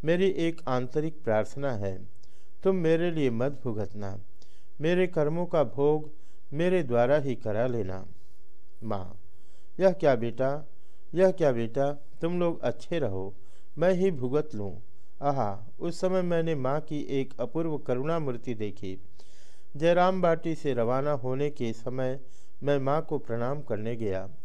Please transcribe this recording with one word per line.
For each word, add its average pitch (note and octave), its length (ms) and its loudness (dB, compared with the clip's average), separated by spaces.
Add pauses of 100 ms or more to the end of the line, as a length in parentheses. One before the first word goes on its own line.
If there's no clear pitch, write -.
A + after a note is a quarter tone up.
मेरी F3+ 240 4
एक E3 400 0
आंतरिक C3 540 0
प्रार्थना A#2+ 500 0
है, G2 320 -2 (580)
तुम F#3+ 140 4
मेरे E3 340 4
लिए D3+ 200 2
मत B2+ 340 0
भुगतना, G2+ 560 -2 (600)
मेरे F3+ 260 2
कर्मों E3+ 400 0
का E3 180 2
भोग D3 460 2 (420)
मेरे F3 300 2
द्वारा B2 360 4
ही C3+ 160 0
करा G#2+ 320 0
लेना।" F#2+ 400 -2 (760)
माँ, F#2+ 380 -2 (600)
"यह F#3 120 6
क्या D#3 220 4
बेटा, B2+ 540 0 (460)
यह F#3 160 6
क्या E3 220 2
बेटा, A#2 400 0
तुम E3+ 480 -2
लोग E3+ 200 0
अच्छे - 380 -2
रहो, G2 360 0 (440)
मैं F3 140 4
ही F#3 180 4
भुगत C3+ 440 0
लूँ।" G2+ 260 -2 (420)
आहा, A#2 440 0 (140)
उस E3+ 200 -2
समय F#3 220 2
मैंने E3 320 2
माँ C3+ 260 0
की D3 200 -2 (100)
एक C3+ 300 0
अपूर्व D3+ 380 0
करुणा C3 400 0
मूर्ति B2+ 360 -2
देखी। G2+ 440 -2 (760)
जयराम F3+ 460 4
बाटी E3 320 2
से D3 200 0
रवाना B2+ 380 2
होने C3 380 0
के A#2+ 220 -2
समय B2+ 480 -2 (420)
मैं C#3+ 160 2
माँ C#3 240 2
को D#3+ 160 -2
प्रणाम B2+ 440 -2
करने A2+ 340 -2
गया। G2 320 -2 (160)